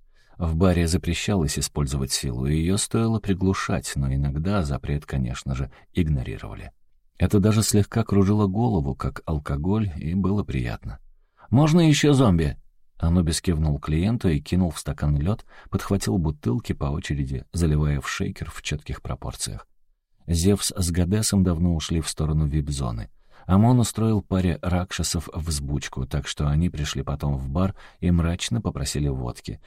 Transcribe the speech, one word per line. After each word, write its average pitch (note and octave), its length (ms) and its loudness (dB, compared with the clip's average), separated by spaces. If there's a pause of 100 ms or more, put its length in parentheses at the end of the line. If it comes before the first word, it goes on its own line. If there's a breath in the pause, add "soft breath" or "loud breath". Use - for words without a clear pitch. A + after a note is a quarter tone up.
(360 soft breath)
В E2 200 -2
баре F2 300 4
запрещалось E2 720 0
использовать C#2 540 -2
силу, B1+ 340 -4
ее E2 300 2
стоило A2+ 440 0
приглушать, F#2+ 720 0
но C2+ 180 0
иногда D2+ 520 0
запрет, C#2+ 420 -4
конечно C2 480 -4
же, C2 160 -6 (220 loud breath)
игнорировали. G2+ 800 -4 (460)
Это F#2+ 200 4
даже G#2+ 240 4
слегка G#2 420 2
кружило G2+ 440 4
голову, F#2+ 460 0
как - 320 -8
алкоголь, D#2+ 680 -2
и E2 180 -4
было G2 300 0
приятно. - 540 -6 (520 soft breath)
«Можно D3+ 300 6
еще D3+ 320 6
зомби?» F2+ 440 4 (420)
Анубис E2 420 2
кивнул D#2 380 0
клиенту F#2 500 0
и D2 120 0
кинул F2+ 300 0
в - 80 -10
стакан D2 400 -2
лед, F#2 260 -2 (260 loud breath)
подхватил G2+ 480 -2
бутылки G#2+ 540 -2
по - 140 -4
очереди, C#2 640 -4
заливая D2+ 480 2
в - 80 -8
шейкер - 420 -6
в - 120 -16
четких - 400 -8
пропорциях. - 640 -8 (600)
Зевс F2 480 2
с F2 160 -2
Гадесом F#2 540 2
давно F2 300 2
ушли D#2+ 260 -2
в - 80 -4
сторону D2+ 380 0
вип-зоны. C#2+ 640 -4 (360 soft breath)
Амон A2 320 6
устроил A2 440 2
паре F#2 400 0
ракшасов F2 720 -2
взбучку, C#2+ 720 -4
так C#2+ 200 -4
что - 220 -2
они D#2+ 220 2
пришли D2 320 -6
потом C#2+ 340 -4
в C2+ 140 -6
бар F#2 240 0 (260 loud breath)
и F2 100 2
мрачно F2 520 0
попросили D2 460 -4
водки. - 580 -8